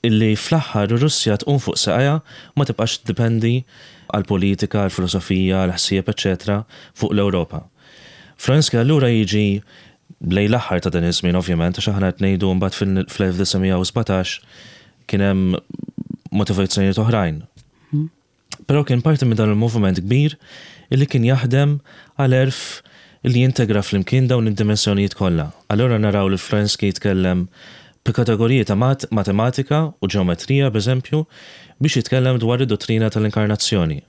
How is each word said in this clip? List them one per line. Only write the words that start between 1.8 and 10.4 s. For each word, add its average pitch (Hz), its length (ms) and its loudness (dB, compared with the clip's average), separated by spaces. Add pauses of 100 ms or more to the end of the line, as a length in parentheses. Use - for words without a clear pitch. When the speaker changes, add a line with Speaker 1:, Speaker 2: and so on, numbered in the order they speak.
Speaker 1:
ma 143 80 2
tibqax - 360 -4
tiddependi 117 540 0 (580)
għall-politika, 98 720 0
għall-filosofija, 92 800 -2
għall-ħsieb, 92 500 -2
eċetera, 101 460 -2 (360)
fuq - 200 -2
l-Ewropa. 95 480 0 (760)
Florensky 143 400 2
allura 131 320 2
jiġi 104 540 0 (680)
lejn 101 220 2